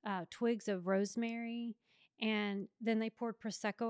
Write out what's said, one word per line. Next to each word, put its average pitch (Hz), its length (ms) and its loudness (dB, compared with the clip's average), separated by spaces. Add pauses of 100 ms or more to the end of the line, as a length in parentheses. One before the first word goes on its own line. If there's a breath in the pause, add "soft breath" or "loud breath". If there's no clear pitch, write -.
uh, 190 240 -2
twigs 233 400 0
of 180 180 0
rosemary, 233 880 0 (460 soft breath)
and 208 480 0 (100)
then 220 200 2
they 220 100 0
poured 233 280 -4
Prosecco 214 520 -4